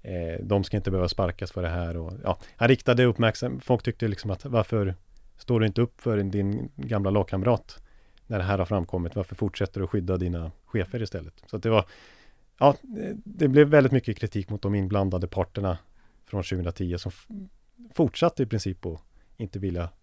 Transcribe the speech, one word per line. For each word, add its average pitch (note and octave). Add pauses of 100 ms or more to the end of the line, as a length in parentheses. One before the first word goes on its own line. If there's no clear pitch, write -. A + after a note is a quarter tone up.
eh, E2+
de G2+
ska -
inte G2
behöva F2+
sparkas F2+
för F2+
det F2
här E2+
och, E2 (100)
ja, F#2 (160)
han A#2
riktade B2
uppmärksam-, B2
folk B2
tyckte A2+
liksom G#2
att, -
"Varför A2 (420)
står A#2
du A2
inte G#2+
upp -
för A2+
din G2+
gamla G2+
lagkamrat G2+ (440)
när A2
det F2+
här G2
har F#2+
framkommit? F2
Varför G2+
fortsätter -
du G2
att F2+
skydda F#2
dina E2+ (140)
chefer A2+
istället?" E2+ (120)
Så -
att G2+
det A2+
var, A2 (720)
ja, C3+
eh, - (100)
det -
blev C#3+
väldigt C#3
mycket A#2+
kritik G2+
mot G#2
de G2+
inblandade F#2+
parterna F#2 (480)
från G2
tjugohundratio F2
som F2+
f-, - (680)
fortsatte D#3+
i -
princip G2+
att E2 (360)
inte G#2
vilja F2 (140)